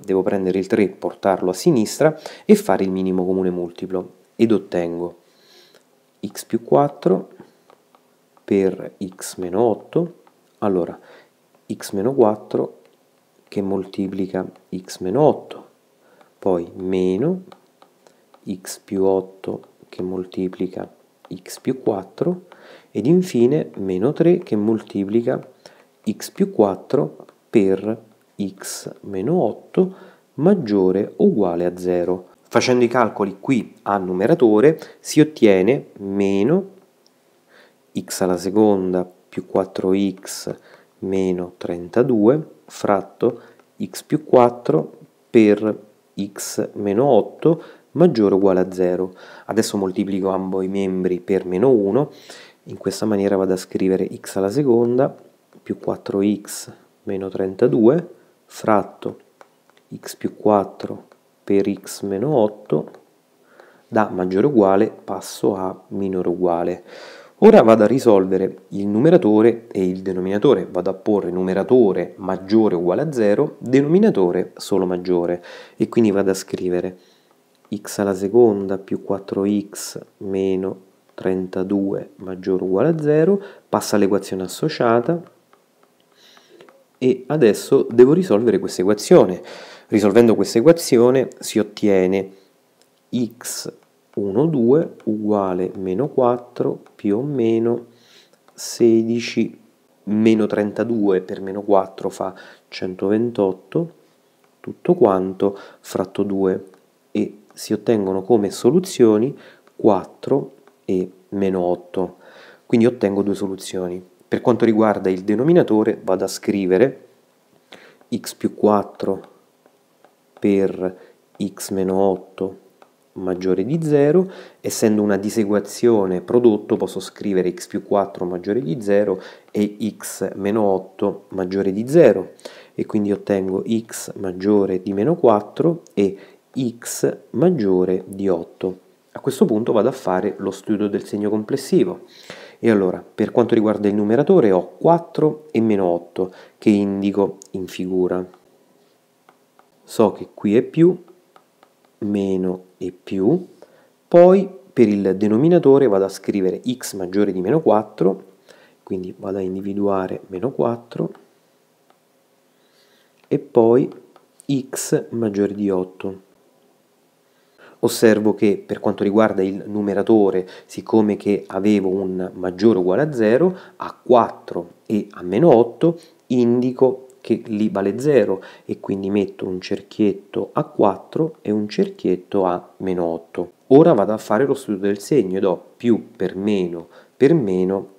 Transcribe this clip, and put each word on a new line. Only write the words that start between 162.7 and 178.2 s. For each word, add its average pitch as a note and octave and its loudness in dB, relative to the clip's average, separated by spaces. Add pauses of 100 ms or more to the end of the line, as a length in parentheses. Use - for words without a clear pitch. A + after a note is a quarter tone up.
e C#3+ -2
poi A#2+ 2 (800)
x - -4
maggiore G2+ -2
di G2+ -2
otto. F#2+ -6 (1500)
Osservo G#2+ 4
che G2+ 0
per G#2 -8
quanto G2+ -4
riguarda G2+ 2
il G2 -4
numeratore, G2+ 0 (200)
siccome G#2 0
che G2 -2
avevo F#2+ 0
un F#2 -4
maggiore F#2 2
o F#2 0
uguale F#2 2
a D#3 -2
zero, C3 2 (200)
a - -14
quattro G2+ 0 (120)
e G#2 -2
a - -18
meno A#2 4
otto E3 2 (280)
indico B2 2 (160)
che - -2
lì G#2+ -2
vale G2 -2
zero A2+ 2 (240)